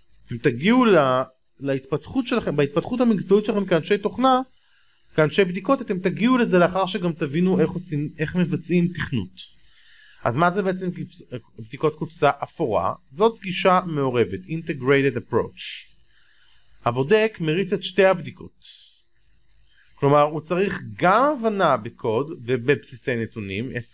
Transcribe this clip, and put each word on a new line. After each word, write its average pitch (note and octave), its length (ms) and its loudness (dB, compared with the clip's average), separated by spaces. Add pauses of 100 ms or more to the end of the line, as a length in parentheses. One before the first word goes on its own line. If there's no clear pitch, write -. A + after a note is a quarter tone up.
(320)
אם A#2+ 40 -8
תגיעו D#3 480 2
ל-, C#3 380 4 (380)
להתפתחות C#3 680 -4
שלכם, G3 300 -4
בהתפתחות D3+ 440 -2
המקצועית G#3+ 440 4
שלכם G3+ 220 -2
כאנשי F#3 320 0
תוכנה, B3 420 2 (720)
כאנשי D#3 300 2
בדיקות, F#3+ 360 -2
אתם G3+ 180 -6
תגיעו G3+ 400 0
לזה F#3 200 2
לאחר F3+ 280 2
שגם F3 260 -4
תבינו E3+ 480 0
איך - 100 2
עושים, D3+ 380 -6 (100)
איך D#3 180 -6
מבצעים F3 520 0
תכנות. C#3 640 -8 (720)
אז A2+ 100 0
מה E3+ 160 2
זה F#3+ 120 -2
בעצם F#3 280 -4 (680)
בדיקות C#3 360 -4
קופסה D3 360 0 (140)
אפורה? G2+ 500 -2 (180)
זאת G#3+ 300 0
גישה F#3 440 2
מעורבת, B2 540 0
integrated C#3 760 0
approach. - 760 -6 (920)
הבודק F3 560 0
מריץ F3 320 -2
את F#3 100 -4
שתי - 220 2
הבדיקות. D#3+ 580 -2 (1300)
כלומר, C#3+ 280 4
הוא D3+ 180 0
צריך F3 340 -2 (220)
גם F#3+ 280 4 (140)
הבנה G3 380 2
בקוד A#2+ 540 -4 (160)
ובבסיסי B2+ 720 -2
נתונים, G#2+ 600 -8
אס A#2 180 -8